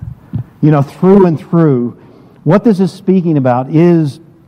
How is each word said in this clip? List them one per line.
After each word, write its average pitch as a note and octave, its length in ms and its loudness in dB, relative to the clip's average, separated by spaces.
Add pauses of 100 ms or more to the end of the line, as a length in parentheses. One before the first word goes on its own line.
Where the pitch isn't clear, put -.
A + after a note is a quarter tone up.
(600)
You D3+ 100 2
know, D3 100 0
through F#3+ 440 0
and D#3+ 140 -2
through, C#3 520 -2 (520)
what F3+ 200 0
this G#3 160 0
is F#3+ 120 -2
speaking F3 460 -2
about C3 320 -2
is D#3+ 500 0 (280)